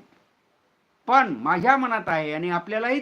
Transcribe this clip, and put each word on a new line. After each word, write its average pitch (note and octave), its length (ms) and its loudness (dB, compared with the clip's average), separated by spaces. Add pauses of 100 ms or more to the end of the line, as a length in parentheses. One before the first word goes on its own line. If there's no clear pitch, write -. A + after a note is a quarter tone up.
(1080)
पण A#3+ 300 4
माझ्या F3 400 2
मनात A#3+ 320 -4
आहे D#3 240 -2
आणि E3+ 180 -4
आपल्यालाही A3 520 -2